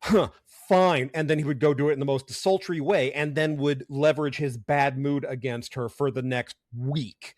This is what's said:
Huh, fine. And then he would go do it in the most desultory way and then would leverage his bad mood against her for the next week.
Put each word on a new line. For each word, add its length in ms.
Huh, 260
fine. 460
And 140
then 100
he 60
would 160
go 140
do 140
it 60
in 40
the 60
most 220
desultory 540
way 320
and 220
then 220
would 320
leverage 480
his 200
bad 420
mood 300
against 460
her 140
for 220
the 120
next 340
week. 600